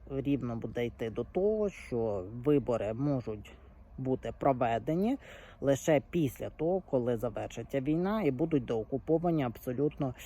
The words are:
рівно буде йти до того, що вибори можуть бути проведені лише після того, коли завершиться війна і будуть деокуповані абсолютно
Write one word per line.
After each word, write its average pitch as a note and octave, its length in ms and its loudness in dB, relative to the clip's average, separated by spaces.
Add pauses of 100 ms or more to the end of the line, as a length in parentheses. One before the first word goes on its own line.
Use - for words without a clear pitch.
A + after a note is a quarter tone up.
(120)
рівно C3 440 0
буде A#2+ 300 -4
йти A#2 240 -4
до A2 140 -4
того, G#3 460 0
що A2 560 -2 (200)
вибори A#2 480 4
можуть A#2+ 580 -2 (460)
бути B2+ 420 -2
проведені C#3 760 2 (440)
лише C#3 480 4
після B2+ 400 -2
того, - 320 0
коли B2 360 0
завершиться A2+ 640 -4
війна F3+ 400 0
і D3+ 100 4
будуть D3+ 340 2
деокуповані D#3 760 0
абсолютно C3 720 -2 (100)